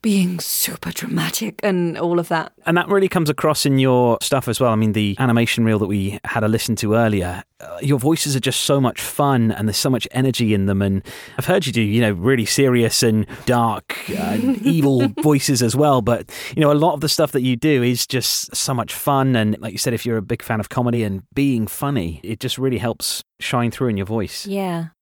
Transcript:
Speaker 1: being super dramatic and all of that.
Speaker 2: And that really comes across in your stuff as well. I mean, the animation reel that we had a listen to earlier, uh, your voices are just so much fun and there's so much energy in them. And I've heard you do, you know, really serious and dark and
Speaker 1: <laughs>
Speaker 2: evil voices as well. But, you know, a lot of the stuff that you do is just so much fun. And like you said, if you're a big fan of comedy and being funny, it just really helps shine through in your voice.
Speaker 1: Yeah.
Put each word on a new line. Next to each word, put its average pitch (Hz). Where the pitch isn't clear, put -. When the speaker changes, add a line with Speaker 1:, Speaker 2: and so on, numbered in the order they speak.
Speaker 1:
being 185
super -
dramatic 170
and 175
all 175
of 165
that. 165
Speaker 2:
And 165
that 175
really 196
comes 165
across 151
in 135
your 123
stuff -
as 117
well. 127
I 110
mean, 110
the 101
animation 117
reel 110
that 101
we 101
had 113
a 107
listen 110
to 104
earlier, 98
uh, 87
your 139
voices 147
are 127
just -
so 143
much 123
fun 131
and 107
there's 104
so -
much 123
energy 120
in 98
them. 98
And 98
I've -
heard 180
you 127
do, 117
you 110
know, 110
really 110
serious 123
and 110
dark 117
and 233
Speaker 1:
<laughs> 214
Speaker 2:
evil 139
voices 143
as 117
well. 139
But, 110
you 147
know, 147
a 147
lot 156
of 143
the 151
stuff 151
that 131
you 127
do 139
is 120
just -
so -
much 117
fun. 135
And 107
like 110
you 101
said, 120
if 110
you're 117
a 104
big 110
fan 110
of 101
comedy 120
and 95
being 131
funny, 98
it 107
just -
really 127
helps -
shine 120
through 127
in 107
your 98
voice. 107
Speaker 1:
Yeah. 180